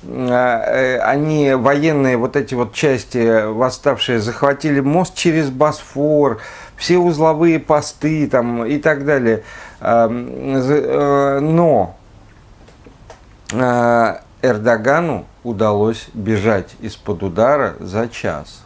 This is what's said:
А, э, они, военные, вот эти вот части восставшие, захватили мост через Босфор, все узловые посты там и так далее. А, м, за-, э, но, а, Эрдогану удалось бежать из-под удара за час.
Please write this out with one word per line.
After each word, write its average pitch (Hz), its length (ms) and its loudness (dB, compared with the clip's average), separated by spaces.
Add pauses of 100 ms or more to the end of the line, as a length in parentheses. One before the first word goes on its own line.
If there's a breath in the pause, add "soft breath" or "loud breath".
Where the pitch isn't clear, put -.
А, 123 600 0
э, 127 340 0
они, 143 540 2
военные, 139 640 2
вот 120 180 -2
эти 131 200 -2
вот 120 180 -2
части 117 800 0
восставшие, 123 680 -2
захватили 139 600 0
мост 151 360 0
через 160 340 0
Босфор, 143 920 0 (360 loud breath)
все 175 220 0
узловые 160 640 2
посты 151 680 0
там 120 380 0
и 143 120 -2
так 147 280 0
далее. 120 380 0 (380 loud breath)
А, 117 260 2
м, 127 540 -4
за-, 139 140 0
э, 139 640 0
но, 151 580 2 (1600)
а, 120 680 2 (200)
Эрдогану 120 840 0 (180)
удалось 110 720 0
бежать 117 680 -2
из-под 190 440 -8
удара 107 560 0
за 107 280 -6
час. - 580 -10